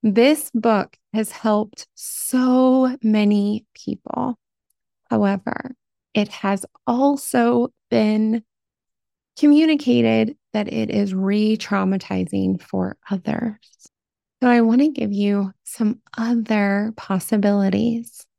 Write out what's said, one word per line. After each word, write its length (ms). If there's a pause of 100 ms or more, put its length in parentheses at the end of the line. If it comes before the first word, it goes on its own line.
This 500
book 420 (160)
has 200
helped 640
so 1040
many 720
people. 640 (720)
However, 640 (400)
it 140
has 360 (220)
also 880 (180)
been 540 (920)
communicated 1000 (160)
that 200
it 180
is 220
re-traumatizing 1500
for 340 (140)
others. 480 (840)
So 80
I 120
want 220
to 60
give 240
you 400 (120)
some 360 (160)
other 800
possibilities. 1300 (140)